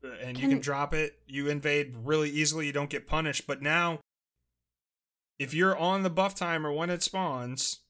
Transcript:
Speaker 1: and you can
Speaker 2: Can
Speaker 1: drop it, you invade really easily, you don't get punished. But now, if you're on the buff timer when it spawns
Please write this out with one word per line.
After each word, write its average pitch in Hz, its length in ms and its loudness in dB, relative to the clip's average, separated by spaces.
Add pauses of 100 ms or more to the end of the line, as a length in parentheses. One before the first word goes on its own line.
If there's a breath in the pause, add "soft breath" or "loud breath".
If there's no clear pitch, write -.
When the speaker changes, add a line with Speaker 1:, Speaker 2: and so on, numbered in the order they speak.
Speaker 1:
and 127 360 -10
you 131 40 -2
can 139 100 4
Speaker 2:
Can 135 80 4
Speaker 1:
drop 143 340 -2
it, 156 320 -2
you 143 220 -4
invade 147 480 0
really 147 340 0
easily, 151 360 0
you 143 60 -4
don't 143 180 -2
get - 160 -6
punished. 160 400 -2
But 135 160 -4
now, 165 380 2 (1400)
if 135 140 -6
you're 185 240 4
on 180 260 2
the 185 80 2
buff 190 240 2
timer 165 380 -2
when 160 180 -2
it 175 120 0
spawns 131 880 -2